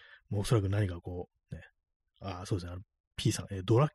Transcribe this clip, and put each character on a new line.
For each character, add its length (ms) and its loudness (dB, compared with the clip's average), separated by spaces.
も 80 -2
う 20 0
お 40 0
そ 120 4
ら 60 4
く 60 0
何 200 2
か 120 -6
こ 280 -8
う、 20 -8
ね。 80 -14
あ、 240 -8
そ 120 -2
う 20 -2
で 40 -6
す 40 -10
ね。 60 -8
あ 40 -10
の、 60 -12
P 160 2
さ 140 -2
ん、 80 -16
え 80 -4
ー、 20 -6
ド 160 4
ラ 80 6
ッ 80 0